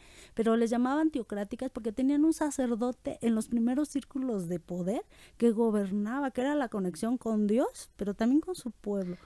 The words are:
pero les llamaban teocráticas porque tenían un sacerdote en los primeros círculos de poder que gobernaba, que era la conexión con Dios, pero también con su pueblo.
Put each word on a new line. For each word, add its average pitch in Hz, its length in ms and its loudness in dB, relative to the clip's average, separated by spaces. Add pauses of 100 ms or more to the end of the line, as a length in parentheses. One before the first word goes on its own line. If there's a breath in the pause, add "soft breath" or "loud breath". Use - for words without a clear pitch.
(340 loud breath)
pero 226 240 2
les 233 140 2
llamaban 262 400 2
teocráticas 226 580 -6
porque 233 220 -6
tenían 285 340 2
un 320 80 6
sacerdote 254 880 -2
en 233 140 2
los 214 120 -2
primeros 247 420 0
círculos 240 600 -4
de 175 100 -2
poder 180 460 -4 (320 soft breath)
que 233 140 6
gobernaba, 214 800 0
que 247 100 -4
era 285 140 0
la 269 140 0
conexión 208 480 -2
con 214 300 0
Dios, 262 480 0
pero 202 180 -4
también 254 280 2
con 359 140 -4
su - 160 -10
pueblo. 190 540 -6